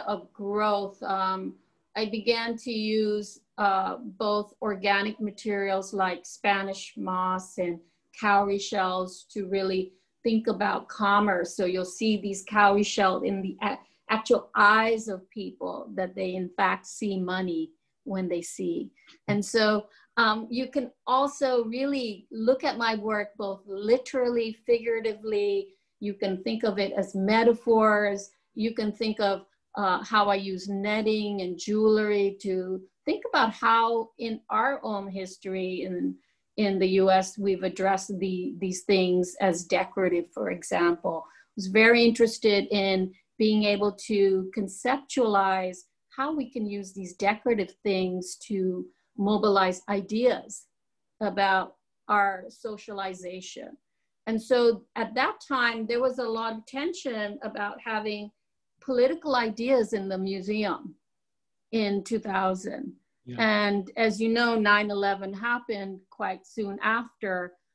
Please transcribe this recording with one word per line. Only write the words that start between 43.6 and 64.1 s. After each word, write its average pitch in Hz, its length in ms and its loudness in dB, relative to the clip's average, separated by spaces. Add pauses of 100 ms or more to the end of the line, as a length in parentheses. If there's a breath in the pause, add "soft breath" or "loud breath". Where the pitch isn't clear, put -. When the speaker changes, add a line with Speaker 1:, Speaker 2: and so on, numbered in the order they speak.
Speaker 1:
able 208 300 0 (140)
to 190 480 2
conceptualize 196 1200 0 (320)
how 285 260 -4
we 277 160 -6
can 220 160 -4
use 202 260 -8
these 185 200 -10
decorative 208 600 0 (100)
things 185 520 -2 (120)
to 185 380 -2 (320 soft breath)
mobilize 202 720 2
ideas 214 760 -2 (560)
about 190 540 0 (320)
our 196 420 2
socialization. 190 1300 -10 (500)
And 220 140 0
so 240 420 4 (120)
at 226 200 -4
that 302 320 0
time, 233 380 0
there 240 160 -2
was 262 180 0
a 247 40 -4
lot 226 300 -4
of 220 120 -12
tension 262 800 -6
about 214 400 -8
having 214 480 -6 (480)
political 269 560 2
ideas 233 580 2
in 196 160 -4
the 190 80 -2
museum 190 800 -4 (760)
in 202 320 0
two 220 160 -2
thousand. 190 720 -2 (320)
Speaker 2:
Yeah. 123 140 -10
Speaker 1:
And 208 560 2
as 220 240 2